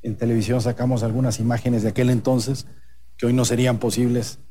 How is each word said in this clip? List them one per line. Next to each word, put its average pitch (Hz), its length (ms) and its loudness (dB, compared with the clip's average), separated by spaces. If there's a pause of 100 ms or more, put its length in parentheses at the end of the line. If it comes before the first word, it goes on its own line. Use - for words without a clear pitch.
En 110 140 -6
televisión 117 440 0
sacamos 123 420 0
algunas 117 380 0
imágenes 117 420 0
de 110 60 2
aquel 123 220 2
entonces 127 560 0 (500)
que 120 100 -2
hoy 120 60 4
no 127 120 4
serían 120 340 2
posibles 120 600 0 (120)